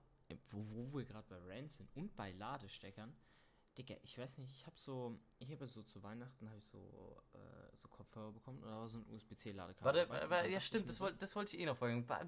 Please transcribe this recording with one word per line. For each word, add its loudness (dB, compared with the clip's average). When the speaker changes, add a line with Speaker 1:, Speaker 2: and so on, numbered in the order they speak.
Speaker 1:
äh, -8
wo, -4
wo 0
wir 0
grad -10
bei -10
Rants -6
sind -12
und -4
bei -2
Ladesteckern, -6
Digga, -6
ich -12
weiß -6
nicht, -8
ich -16
hab -12
so, -2
ich -8
hab -6
ja -4
so -8
zu -12
Weihnachten -8
hab -10
ich -14
so, -12
äh, -14
so -16
Kopfhörer -8
bekommen -8
und -6
da -2
war -2
so -4
ein -8
U-S-B-C-Ladekabel -6
Speaker 2:
Warte, 10
Speaker 1:
dabei 2
Speaker 2:
wa-, 4
Speaker 1:
und 2
Speaker 2:
wa-, 10
Speaker 1:
dann 6
Speaker 2:
ja, 4
Speaker 1:
dachte 6
ich 4
Speaker 2:
stimmt, 6
Speaker 1:
mir -2
Speaker 2:
das 2
Speaker 1:
so 4
Speaker 2:
wollt-, 2
das 2
wollte 2
ich 0
eh 4
noch 6
fragen. 6
Wa-, 4